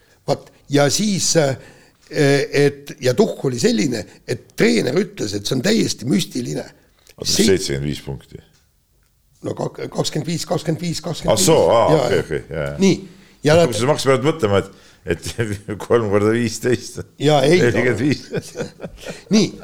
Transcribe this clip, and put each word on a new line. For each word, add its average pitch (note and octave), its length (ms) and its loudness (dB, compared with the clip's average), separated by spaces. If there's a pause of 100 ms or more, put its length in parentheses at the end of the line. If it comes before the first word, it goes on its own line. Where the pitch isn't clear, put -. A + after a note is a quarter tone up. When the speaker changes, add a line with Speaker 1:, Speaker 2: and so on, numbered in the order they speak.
(280)
Speaker 1:
Vat, C#3+ 200 -4 (260)
ja C#3+ 160 4
siis, G3+ 460 -2
äh, D3 160 2 (580)
et, C#3 880 0
ja B2 140 0
tuhk - 320 0
oli B2 160 -4
selline, E3+ 400 0 (240)
et - 300 -8
treener F#3+ 420 2
ütles, G#2+ 380 -6
et G2+ 100 -8
see C3+ 100 -2
on B2 60 -2
täiesti F3+ 480 0
müstiline. C#3+ 540 -2 (500)
Speaker 2:
Oota, - 160 -6
Speaker 1:
Seit-, A2 220 4
Speaker 2:
seitsekümmend C#2+ 360 -2
viis C#2+ 140 -6
punkti? - 400 -14 (1040)
Speaker 1:
No - 80 -6
kak-, - 300 -6 (100)
kakskümmend D#3 340 -4
viis, E3+ 200 -6
kakskümmend E3 340 -4
viis, E3+ 220 -6
kakskümmend - 340 -2
viis. F#3 100 2
Speaker 2:
Ah D#3+ 60 6
soo, F#2+ 160 6
aa, A2 220 6
Speaker 1:
Jaa, D#3 100 4
Speaker 2:
okei, - 160 0
Speaker 1:
jaa. D#2 80 -2
Speaker 2:
okei, C#2+ 240 -4
jaa, D2+ 160 -4
jaa. C#2+ 160 -8
Speaker 1:
Nii. G3 160 4 (480)
Ja D3 80 6
nad E3 160 6
Speaker 2:
Kusjuures A2+ 160 -2
ma D3+ 80 2
hakkasin - 160 0
praegu C3 220 2
mõtlema, G2+ 320 2
et - 60 -14 (360)
et F2+ 220 -4 (240)
<laughs> G2+ 340 -10
kolm A2+ 240 2
korda G#2 220 4
viisteist. A#2+ 680 -2 (180)
Speaker 1:
Ja C#3+ 240 4
ei, D#3 160 4
no. B2 100 4
Speaker 2:
Nelikümmend A#2+ 320 0
viis. - 540 -4 (300)
Speaker 1:
<laughs> - 500 -8
Nii, G#3+ 180 4 (120)